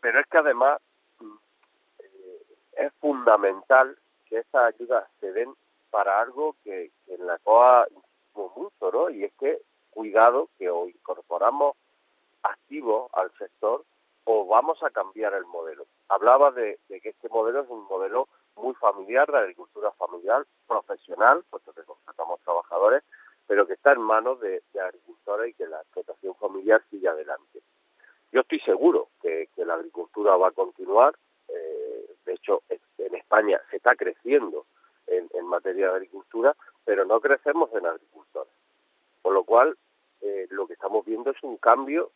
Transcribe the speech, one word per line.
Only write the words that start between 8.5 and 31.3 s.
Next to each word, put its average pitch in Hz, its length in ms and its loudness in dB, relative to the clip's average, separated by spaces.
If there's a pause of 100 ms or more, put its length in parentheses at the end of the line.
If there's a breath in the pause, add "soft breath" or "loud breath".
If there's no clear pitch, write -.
mucho, 107 340 -6
¿no? 147 180 -2
Y 107 140 -10
es 101 160 -10
que 143 220 -4 (300)
cuidado 110 680 2
que 92 120 -6
o 87 180 -4
incorporamos 98 880 -4 (680)
activos 123 680 -4
al 92 240 -2
sector 110 460 -6 (420)
o 110 200 2
vamos 127 380 2
a 147 80 -2
cambiar 101 420 -6
el 95 120 -6
modelo. 82 400 -12 (220)
Hablaba 127 440 6
de, 117 360 -6
de 95 140 -16
que 107 80 -12
este 110 200 -14
modelo 113 320 -2
es 131 80 -10
un 110 160 -16
modelo 98 420 -4 (280)
muy 123 200 -8
familiar, 110 560 0
de 143 80 2
agricultura 101 520 -6
familiar, 92 540 -4 (220)
profesional, 107 840 0
puesto - 240 -18
que 85 100 -20
contratamos 82 580 -12
trabajadores, 90 640 0 (440 soft breath)
pero 101 180 2
que 98 80 -8
está 139 200 4
en 123 80 0
manos 113 380 0
de, 95 220 -6 (120)
de 101 80 -10
agricultores 104 680 -8
y 113 60 -20
que 92 100 -10
la 78 160 -12
explotación 90 540 -14
familiar 101 460 0 (100)
sigue 95 160 -4
adelante. 76 520 -8 (720 soft breath)
Yo 127 100 2
estoy 151 180 -4
seguro - 500 2 (120)
que, 80 340 -6
que 90 100 -6
la 85 80 -4
agricultura 87 640 -2
va 92 120 4
a - 20 -8
continuar. 95 640 0 (320)